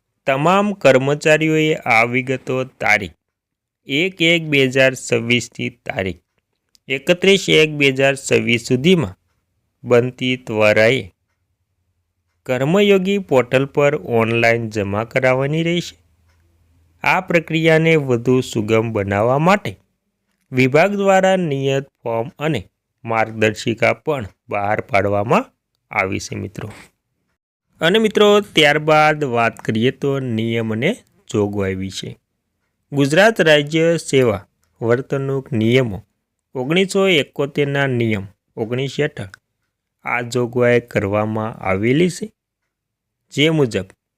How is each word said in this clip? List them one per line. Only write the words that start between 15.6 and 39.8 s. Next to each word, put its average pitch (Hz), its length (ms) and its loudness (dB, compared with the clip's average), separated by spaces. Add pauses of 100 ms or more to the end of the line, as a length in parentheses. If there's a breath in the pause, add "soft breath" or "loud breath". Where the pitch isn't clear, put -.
રહેશે. 170 340 -6 (1080)
આ 156 180 0
પ્રક્રિયાને 160 760 2
વધુ 127 440 2
સુગમ 113 520 0
બનાવવા 104 460 0
માટે 165 400 0 (760)
વિભાગ 135 420 2
દ્વારા 190 420 2
નિયત 139 480 -2 (180)
ફોર્મ 117 260 -4 (100)
અને 143 300 -4 (360)
માર્ગદર્શિકા 110 880 -2
પણ 131 340 -6 (220)
બહાર 104 320 -4
પાડવામાં 104 640 0 (460)
આવી 98 280 -4
છે - 160 -12
મિત્રો. 101 340 -12 (1120)
અને 170 180 2
મિત્રો, 208 420 4
ત્યારબાદ 151 840 2
વાત 117 320 0
કરીએ 113 340 -2
તો 139 280 -4
નિયમ 113 540 -4
અને 135 240 -2 (340)
જોગવાઈ 101 440 -2
વિશે. 95 440 -12 (760)
ગુજરાત 160 480 2
રાજ્ય 160 560 2
સેવા 123 500 0 (340)
વર્તણૂક 135 720 -4
નિયમો 113 500 0 (520)
ઓગણીસો 185 540 -2
એકોતેરના 143 800 -2
નિયમ 113 400 -2 (300)
ઓગણીસ 123 440 -6
હેઠળ 147 280 -6 (760)